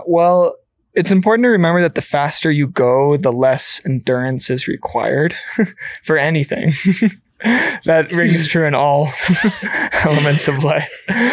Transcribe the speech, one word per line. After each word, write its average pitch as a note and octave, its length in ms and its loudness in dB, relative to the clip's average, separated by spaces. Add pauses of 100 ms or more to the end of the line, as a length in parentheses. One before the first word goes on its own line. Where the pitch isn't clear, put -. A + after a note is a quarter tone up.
well, F3 480 2 (400)
it's F3+ 160 0
important A3 340 2
to B3 60 4
remember F3 320 2
that E3 140 0
the D3+ 40 -2
faster C#3+ 520 -2
you D3 160 0
go, C3+ 480 2
the C3+ 160 0
less C3 520 0
endurance B2+ 640 -2
is B2+ 200 -4
required - 680 -2 (240)
<laughs> - 460 -6
for D#3 120 0
anything. D3+ 600 0
<laughs> G3 340 0 (720)
That D#3+ 280 2
rings E3 360 0
true E3 180 0
in C#3+ 80 0
all C#3+ 360 2 (180)
<laughs> - 640 -2
elements D3 560 0
of C#3+ 160 0
life. D3+ 420 -4 (260)